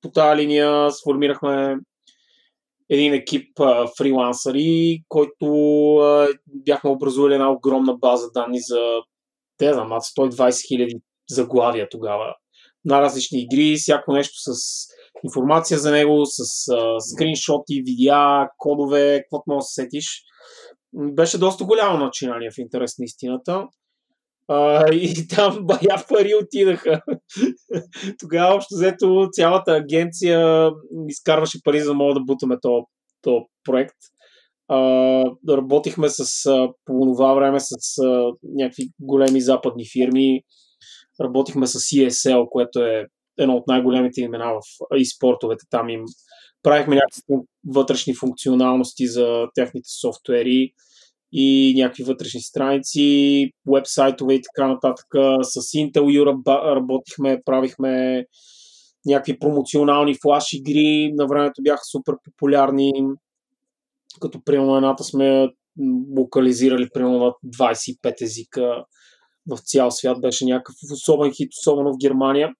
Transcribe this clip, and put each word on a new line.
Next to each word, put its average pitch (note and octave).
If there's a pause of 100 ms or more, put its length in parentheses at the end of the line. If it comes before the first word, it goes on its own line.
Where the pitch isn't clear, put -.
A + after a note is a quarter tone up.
по F3
тая D3+
линия D3
сформирахме C#3 (1120)
един D3
екип, C3+
а, B2 (120)
фрилансъри, C#3
който, D3 (500)
а, D3 (180)
бяхме C#3
образували C3+
една C3+
огромна C3
база B2
данни B2
за, A#2 (600)
те D3
знам, A2
над A2+
сто C3+
и -
двайсет B2
хиляди A#2+ (300)
заглавия A#2+
тогава A2 (500)
на C#3
различни C3
игри, D3
всяко D3+
нещо C#3
с - (640)
информация D#3
за D3
него, D3
с, -
а, A2+
скриншоти, C#3+
видеа, C#3 (100)
кодове, C#3+
каквото -
може C#3+
да C#3
се C3+
сетиш. C#3+ (680)
Беше D3
доста F#3
голямо G3
начинание, A#2+
в -
интерес B2
на B2+
истината. C3 (840)
А, D3
и E3
там G#3
бая F#3+
пари G#3
отидаха. F3 (580)
<laughs> -
Тогава, F3
общо G3
взето, F#3
цялата F#3
агенция D#3+ (380)
изкарваше D#3
пари, D3
за D3
да C#3+
мога C#3+
да C3+
бутаме B2+
то, A#2+ (360)
то A#2+ (180)
проект. B2+ (720)
А, C3+ (720)
работихме D3
с, -
а, C3 (160)
по C3
онова C3
време C#3
с, -
а, B2 (100)
някакви C3 (100)
големи C3+
западни B2
фирми. C3 (800)
Работихме C3+
с B2
E C3+
S -
L, A#2+
което B2
е A2+ (320)
едно C3
от A#2+
най-големите B2+
имена A#2
в G#2+ (340)
e-спортовете. B2
Там A#2
им A2+ (580)
правихме D3
някакви C#3 (460)
вътрешни C3
функционалности B2+
за A#2
техните B2 (120)
софтуери B2+ (600)
и C3+
някакви B2+
вътрешни A#2+
страници, C#3 (180)
уебсайтове C3+
и C3
така C3+
нататък. B2+ (360)
С C3
Intel D3
Europe C#3+
ба-, C#3
работихме, C3
правихме C3 (840)
някакви C#3
промоционални D3
флаш D3
игри, D3+
на D3
времето C#3+
бяха C#3+
супер - (100)
популярни, C#3 (1300)
като -
примерно C3+
едната C3+
сме C3+ (720)
локализирали B2+
примерно B2+
на B2 (100)
двайсет A#2+
и A#2+
пет A#2+
езика A#2 (640)
в A#2+
цял B2+
свят, B2
беше B2+
някакъв B2+ (180)
особен C#3+
хит, C3+ (100)
особено C#3+
в C3
Германия. C3+